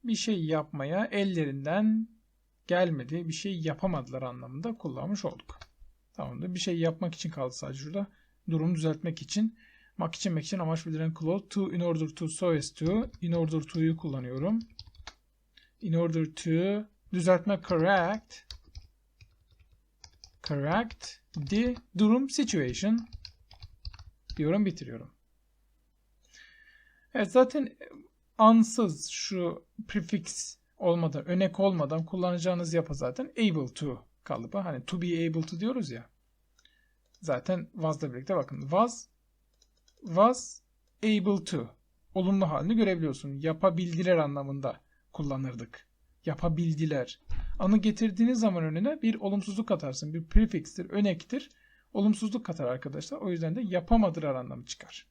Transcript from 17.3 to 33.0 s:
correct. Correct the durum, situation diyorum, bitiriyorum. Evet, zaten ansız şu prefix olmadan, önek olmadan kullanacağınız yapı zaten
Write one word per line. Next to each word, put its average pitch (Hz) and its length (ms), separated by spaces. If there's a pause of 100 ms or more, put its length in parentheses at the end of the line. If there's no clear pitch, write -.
correct. 185 800 (1900)
Correct 160 800 (300)
the 240 240 (240)
durum, 240 320
situation 214 760 (1300)
diyorum, 175 300
bitiriyorum. 127 480 (2000)
Evet, 208 180
zaten 254 440 (640)
ansız 220 720
şu - 560 (220)
prefix - 680 (180)
olmadan, 170 520
önek 185 320
olmadan 160 460
kullanacağınız 175 680
yapı 160 200
zaten 131 320